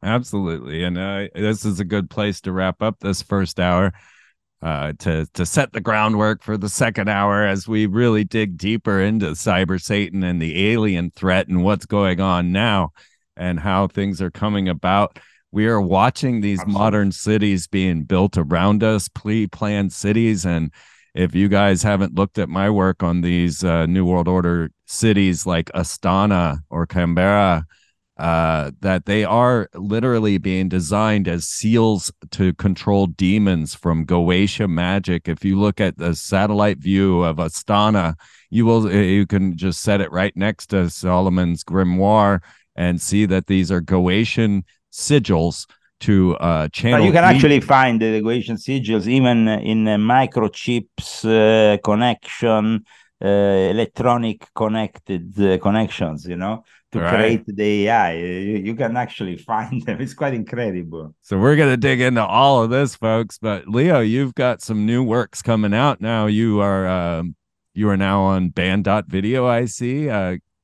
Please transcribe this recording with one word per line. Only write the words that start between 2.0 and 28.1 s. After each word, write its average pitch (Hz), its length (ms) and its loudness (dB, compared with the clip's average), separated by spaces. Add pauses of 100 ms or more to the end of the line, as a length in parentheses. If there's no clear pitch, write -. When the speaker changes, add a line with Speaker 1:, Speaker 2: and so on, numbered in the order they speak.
Speaker 1:
place 104 320 -6
to 92 100 -8
wrap 92 300 -2
up 107 180 -4
this 95 220 -4
first 95 380 -4
hour, 90 340 2 (720)
uh, 76 360 -6
to, 80 340 -2
to 90 120 -4
set - 260 -2
the 113 80 -8
groundwork 107 640 0
for 107 160 -6
the 101 100 -6
second 107 420 -2
hour 101 360 0
as 98 220 -2
we 107 180 0
really 107 380 2
dig 98 340 -4
deeper 101 420 -2
into 101 280 0
Cyber 90 520 -2
Satan 98 440 -4
and 90 180 -2
the 87 300 -2
alien 98 440 0
threat 92 320 0
and 90 160 0
what's 101 220 0
going 98 340 0
on 90 320 0
now 98 380 0 (480)
and 90 220 -4
how 95 280 0
things 98 320 -6
are 92 120 -6
coming 104 360 -2
about. 92 520 0 (320)
We 107 160 0
are 113 120 2
watching 107 640 0
these 101 200 -2
Speaker 2:
Absolutely. 98 180 -2
Speaker 1:
modern 104 320 2
cities 101 560 0
being 92 360 -2
built 95 320 0
around 90 480 2
us, 110 260 0
pre-planned 104 840 -4
cities. 107 500 0
And 82 300 -2 (400)
if 87 220 0
you 98 140 4
guys 98 340 2
haven't 98 320 0
looked 98 240 -2
at 82 100 -4
my 95 220 0
work 95 320 0
on 87 180 0
these, 87 420 0
uh, 85 220 2
New 90 200 0
World 87 220 2
Order 87 440 0 (160)
cities 98 580 0
like 85 280 -2
Astana 90 840 0 (140)
or 82 160 -4
Canberra, 90 800 0 (540)